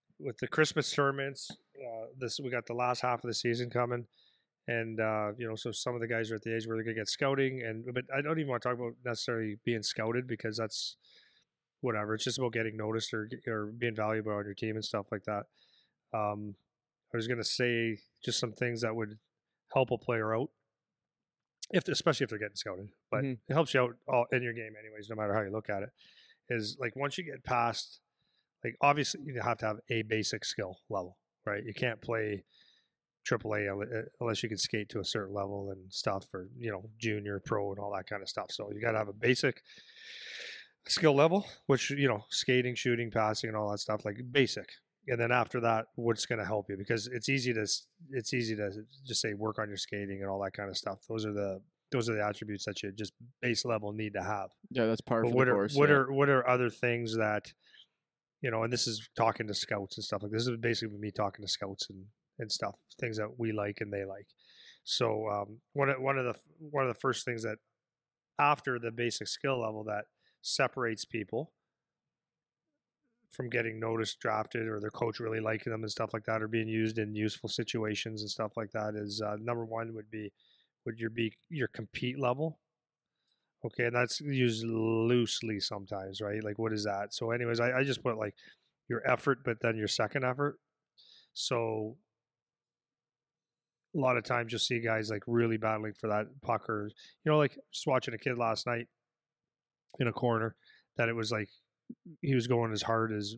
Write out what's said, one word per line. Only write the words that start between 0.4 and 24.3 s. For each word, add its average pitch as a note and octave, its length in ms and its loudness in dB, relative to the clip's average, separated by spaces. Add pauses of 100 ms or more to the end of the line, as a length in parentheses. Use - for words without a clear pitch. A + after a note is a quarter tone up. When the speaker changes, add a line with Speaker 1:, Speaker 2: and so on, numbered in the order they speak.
Speaker 1:
Christmas - 440 2
tournaments, C#3 600 0
uh, A#2 540 -10 (120)
this, B2+ 240 -4
we C3 80 -4
got A#2+ 160 -2
the A#2+ 80 -6
last B2 280 0
half B2 220 2
of B2 40 -4
the A#2 60 0
season A#2+ 360 0
coming. A#2+ 380 0 (580)
And, A2+ 360 -2
uh, G#2+ 360 2
you A#2+ 80 -6
know, A2 100 -4
so A2+ 180 -4
some B2 200 -2
of A#2+ 60 -4
the A2+ 80 -2
guys A2+ 240 0
are A2+ 40 -2
at G#2 80 -4
the A2+ 120 0
age A2+ 100 -2
where A2+ 120 -2
they A2+ 80 -2
could A2+ 100 -2
get G#2+ 140 -4
scouting, C3+ 520 2
and, A#2 320 -6
but B2+ 120 -2 (100)
I C#3 60 2
don't D#3+ 180 0
even D3 80 0
wanna B2 140 0
talk B2 140 0
about A#2+ 180 -4 (100)
necessarily A2+ 600 -2
being A#2 180 0
scouted A#2 420 0
because A2+ 300 -4
that's - 400 -4 (840)
whatever. A2 340 0
It's A2 80 -2
just B2 160 0
about A#2+ 140 0
getting A2+ 240 -2
noticed G#2+ 360 -2
or, G#2+ 160 -2 (160)
or A2 200 -2 (120)
being A#2+ 160 0
valuable A2 380 0
on G#2 140 -2
your G2+ 80 -8
team A2 240 -2
and G#2+ 80 -4
stuff G#2 260 -4
like G2+ 140 -4
that. G#2 220 -4 (640)
Um, G#2 420 -2 (580)
I A#2 40 0
was A2+ 100 -2
gonna A#2 160 0
say A#2 560 2 (240)
just - 160 0
some A#2 140 -2
things A#2+ 280 0
that A2+ 140 0
would A2 240 -4 (540)
help C3 180 4
a A#2+ 60 2
player A2 360 0
out, A#2+ 160 0 (1200)
if, F#3 180 4
especially D3 340 2
if A#2 60 -2
they're G#2+ 100 -4
getting G#2 160 -6
scouted. G2 320 -8 (240)
But A2+ 140 2
Speaker 2:
Mm-hmm. B2+ 260 -4
Speaker 1:
it - 20 0
helps D3+ 200 4
you C3 80 8
out A#2+ 140 2 (120)
all, B2 240 4